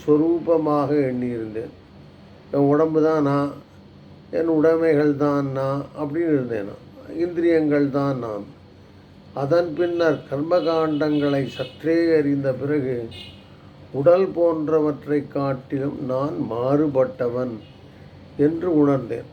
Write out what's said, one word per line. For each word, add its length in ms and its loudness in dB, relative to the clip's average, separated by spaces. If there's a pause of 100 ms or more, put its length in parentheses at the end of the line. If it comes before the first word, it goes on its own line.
சொரூபமாக 840 2
எண்ணியிருந்தேன்." 760 -4 (840)
என் 0 -
உடம்பு 520 2
தான் 200 2
நான், 280 0 (800)
என் 160 -2
உடைமைகள் 680 4
தான் 360 0
நான் 340 -4 (160)
அப்படின்னு 140 -6
இருந்தேன் 480 -2
நான், 540 -16
இந்திரியங்கள் 720 2
தான் 300 -2
நான். 380 -10 (760)
அதன் 420 0
பின்னர் 460 0 (100)
கர்மகாண்டங்களை 1160 0
சற்றே 720 0
அறிந்த 360 0
பிறகு 560 -4 (840)
உடல் 360 4
போன்றவற்றை 1000 0
காட்டிலும் 800 -4
நான் 280 -2 (180)
மாறுபட்டவன் 960 0 (880)
என்று 400 0
உணர்ந்தேன். 560 2